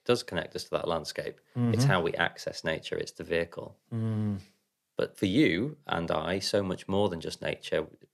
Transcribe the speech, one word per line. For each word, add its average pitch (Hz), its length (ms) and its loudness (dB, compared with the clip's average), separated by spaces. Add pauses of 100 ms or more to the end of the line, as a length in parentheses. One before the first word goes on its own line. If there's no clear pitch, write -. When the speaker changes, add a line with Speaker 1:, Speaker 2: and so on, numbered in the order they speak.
Speaker 1:
does 120 160 4
connect - 340 -6
us 90 100 -8
to - 60 -20
that 80 160 -2
landscape. 80 520 -4 (160)
It's 120 280 4
Speaker 2:
Mm-hmm. 139 80 6
Speaker 1:
how 92 100 6
we 82 120 2
access - 520 -2
nature. 80 320 -2
It's 80 160 -6
the - 100 -10
vehicle. 85 540 -4 (160)
Speaker 2:
Mm. 107 460 0 (580)
Speaker 1:
But - 200 -2
for 101 100 0
you 117 500 2 (100)
and 82 240 0
I, 85 280 0
so 101 220 0
much 92 280 -4
more 98 180 4
than 85 140 -4
just 80 200 -8
nature, 78 460 -2 (260)